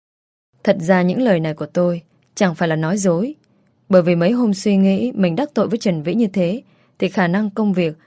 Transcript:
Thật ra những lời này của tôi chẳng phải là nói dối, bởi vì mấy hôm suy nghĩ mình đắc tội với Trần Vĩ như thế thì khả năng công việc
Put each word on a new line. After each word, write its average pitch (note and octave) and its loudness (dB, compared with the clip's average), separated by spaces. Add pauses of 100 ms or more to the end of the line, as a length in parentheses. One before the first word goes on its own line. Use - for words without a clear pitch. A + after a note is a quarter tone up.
(640)
Thật G3+ 2
ra F3+ 0
những F3+ 0
lời G3 2
này D#3 -4
của D3+ -10
tôi F3 -2 (320)
chẳng F#3 0
phải E3+ -2
là D#3+ 0
nói D#3+ -2
dối, F#3+ 0 (540)
bởi F#3 6
vì F3 2
mấy E3+ 2
hôm A#3+ 0
suy G3 0
nghĩ F#3+ 2
mình F3 0
đắc D4 -2
tội F#3+ 0
với A3 -2
Trần E3+ -2
Vĩ E3+ -2
như A#3 2
thế G3 -2 (360)
thì F#3+ -2
khả F#3 0
năng G3+ 0
công G#3 0
việc E3+ 0 (120)